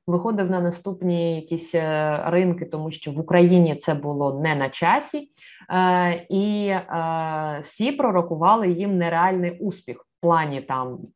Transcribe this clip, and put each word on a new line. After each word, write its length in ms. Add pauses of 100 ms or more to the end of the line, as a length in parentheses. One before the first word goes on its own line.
виходив 440
на 100
наступні 720
якісь, 400
е, 500
ринки, 400
тому 260
що 200
в 80
Україні 560
це 180
було 460
не 160
на 140
часі. 640 (400)
Е, 580
і, 380
е, 960
всі 300
пророкували 800
їм 280
нереальний 600
успіх 380
в 240
плані 400
там 380 (160)